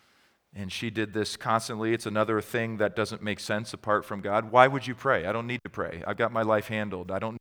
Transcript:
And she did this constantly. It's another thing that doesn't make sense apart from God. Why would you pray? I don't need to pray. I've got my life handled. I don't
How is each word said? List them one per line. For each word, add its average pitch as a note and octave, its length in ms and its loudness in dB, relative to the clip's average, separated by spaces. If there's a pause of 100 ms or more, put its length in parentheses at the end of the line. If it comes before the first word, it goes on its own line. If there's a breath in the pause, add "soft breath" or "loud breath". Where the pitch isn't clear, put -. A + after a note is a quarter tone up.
(580 soft breath)
And F#2+ 140 -8
she - 160 -4
did G#2 240 -2
this G#2 240 -2
constantly. A2+ 560 0
It's A2+ 140 -2
another G#2+ 340 2
thing A2+ 380 -4
that G#2 180 2
doesn't A2 260 -2
make G#2 180 -4
sense G#2+ 340 -4
apart G#2 320 0
from G2+ 160 -8
God. G#2 280 0
Why B2+ 160 10
would C3+ 200 0
you B2 80 -4
pray? A2 320 0
I G2+ 60 -2
don't A#2 140 -4
need B2 180 -6
to G2+ 60 -8
pray. E2+ 360 -6
I've G#2 100 -4
got A2+ 160 0
my A2+ 80 0
life G#2+ 280 2
handled. G2 420 -4
I F#2+ 80 -2
don't A2+ 220 -6